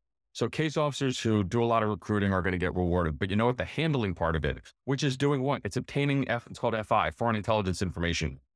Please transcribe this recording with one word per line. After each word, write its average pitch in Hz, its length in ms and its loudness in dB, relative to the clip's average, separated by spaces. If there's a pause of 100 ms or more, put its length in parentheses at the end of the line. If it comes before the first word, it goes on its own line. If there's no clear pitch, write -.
(340)
So 120 160 -2
case 156 260 -4
officers 139 440 -2
who 110 260 4
do 117 180 0
a - 20 2
lot 117 160 4
of 107 80 2
recruiting 101 440 0
are 92 80 2
gonna 90 160 2
get 87 180 0
rewarded. 87 420 0
But 98 120 -2
you 98 80 0
know 110 80 4
what? 123 120 2
The 95 80 -2
handling 135 500 -2
part 82 200 0
of 76 80 -2
it, 67 140 -2 (260)
which 131 180 -2
is 139 140 0
doing 143 260 0
what? 131 220 -2
It's - 140 -4
obtaining 139 520 -2
F, 120 180 -2
it's - 120 -16
called 113 160 0
F 107 160 -2
I, 98 180 2
foreign 113 280 0
intelligence 101 440 0
information. 85 600 -2 (140)